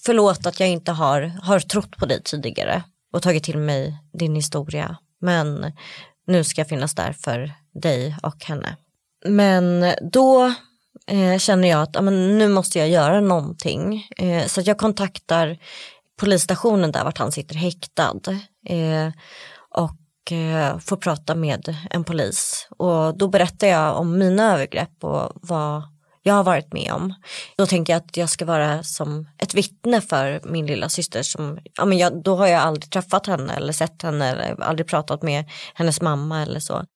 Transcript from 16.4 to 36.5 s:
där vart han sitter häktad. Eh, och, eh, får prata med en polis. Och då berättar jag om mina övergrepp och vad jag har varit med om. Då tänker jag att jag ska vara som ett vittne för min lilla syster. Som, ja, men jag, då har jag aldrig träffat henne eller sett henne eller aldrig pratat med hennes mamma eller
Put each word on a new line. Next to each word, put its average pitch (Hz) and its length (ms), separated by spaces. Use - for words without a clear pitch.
där 143 120
vart 156 140
han 113 140
sitter - 240
häktad. 165 640
Eh, 160 420
och, - 640
eh, 160 480
får 190 180
prata 160 380
med 156 400
en 175 140
polis. - 640
Och 165 400
då 196 100
berättar 185 400
jag 156 300
om 170 200
mina 196 360
övergrepp - 500
och 147 320
vad 151 480
jag 202 100
har 202 100
varit 180 300
med - 200
om. 190 200
Då 196 80
tänker 175 280
jag 165 100
att - 140
jag 170 120
ska - 160
vara 156 380
som 151 440
ett - 160
vittne 220 480
för 139 420
min 160 220
lilla 147 240
syster. - 340
Som, 151 360
ja, - 80
men 196 120
jag, 175 260
då 190 120
har 190 120
jag 170 140
aldrig 151 300
träffat 190 360
henne 156 260
eller 147 200
sett - 280
henne 147 300
eller - 320
aldrig 160 240
pratat 156 360
med 147 260
hennes 165 280
mamma 156 400
eller - 180